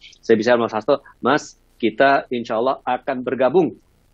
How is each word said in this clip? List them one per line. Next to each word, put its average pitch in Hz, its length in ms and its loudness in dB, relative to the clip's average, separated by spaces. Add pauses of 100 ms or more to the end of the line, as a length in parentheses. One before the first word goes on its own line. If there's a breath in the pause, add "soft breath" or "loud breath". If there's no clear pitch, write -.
(240 loud breath)
Saya 113 160 2
bicara 120 160 2
Mas 113 160 0
Hasto, 113 320 -2 (160 soft breath)
"Mas, 131 400 -2 (180)
kita 139 560 0
insya 117 240 -6
Allah 131 240 -2
akan 127 400 -6
bergabung 127 560 0 (360)